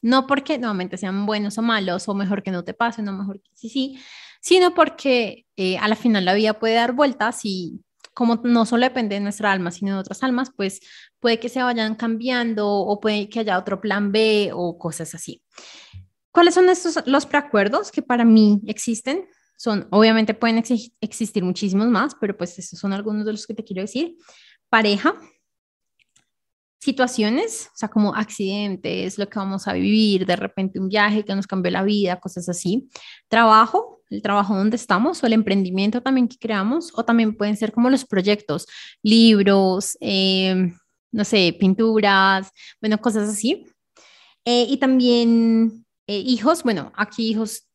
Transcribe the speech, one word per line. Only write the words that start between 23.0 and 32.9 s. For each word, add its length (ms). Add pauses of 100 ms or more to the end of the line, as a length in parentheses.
de 60
los 160
que 80
te 80
quiero 180
decir. 340 (540)
Pareja, 460 (1600)
situaciones, 920
o 40
sea, 120
como 260
accidentes, 1000
lo 100
que 120
vamos 280
a 60
vivir, 520
de 100
repente 440
un 100
viaje 360
que 100
nos 120
cambió 240
la 120
vida, 360
cosas 280
así. 400 (400)